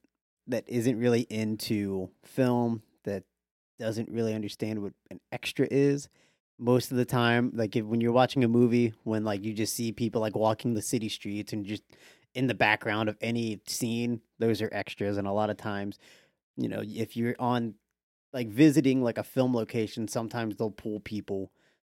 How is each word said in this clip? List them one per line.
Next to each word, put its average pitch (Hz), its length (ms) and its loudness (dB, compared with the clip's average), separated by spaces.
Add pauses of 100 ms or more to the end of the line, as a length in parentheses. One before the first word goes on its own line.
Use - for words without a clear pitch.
(480)
that 120 200 -4
isn't 117 320 0
really 120 300 4
into 104 800 -2 (140)
film, 120 600 0 (220)
that 101 180 -4 (560)
doesn't 110 300 -6
really 113 260 -2
understand 107 480 -6
what 95 100 -8 (160)
an - 100 -16 (120)
extra - 400 -2
is, 143 380 2 (500)
most 123 320 2
of 123 60 0
the 123 80 2
time, 120 500 2
like, 113 200 -2
if, 113 100 0
when 113 160 0
you're 117 100 4
watching 127 320 4
a 117 40 6
movie, 120 460 6 (100)
when, 110 200 0
like, 101 200 -2
you 107 100 -4
just 104 200 -2
see 117 180 -2
people, 113 300 -2
like, 110 140 -2
walking 110 400 2
the 104 60 -2
city 110 280 -2
streets 101 440 -8
and 104 120 -6
just 104 160 -8 (540)
in 127 120 0
the 113 60 0
background 107 560 2
of 104 120 -6
any 113 460 -2
scene, 120 540 -4 (160)
those 110 240 2
are 110 100 -2
extras. 101 460 -4
And 98 100 -2
a 98 40 -2
lot 107 180 0
of 104 80 -4
times, 101 400 -6 (580)
you 120 140 -2
know, 107 160 -6
if 110 320 -6
you're 117 220 0
on, 120 340 0 (600)
like, 123 160 -4
visiting, 135 520 6
like, 117 160 0
a 104 60 -4
film 127 320 2
location, 110 520 -2
sometimes 113 500 -4
they'll 110 140 -2
pull 107 280 -8
people 101 520 -6 (460)